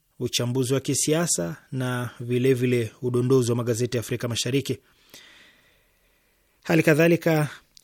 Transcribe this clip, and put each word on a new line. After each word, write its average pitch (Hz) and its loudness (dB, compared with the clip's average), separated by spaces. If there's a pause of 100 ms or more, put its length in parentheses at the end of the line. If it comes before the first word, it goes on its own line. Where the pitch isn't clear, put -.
(200)
uchambuzi 123 -2
wa 135 2
kisiasa 160 0 (160)
na 123 -4 (100)
vilevile 123 2
vile 107 -6 (100)
udondozi 123 2
wa 120 0
magazeti 120 -2
ya 113 -2
Afrika 120 -6
Mashariki. 123 -4 (1800)
Hali 160 2
kadhalika 160 4 (360)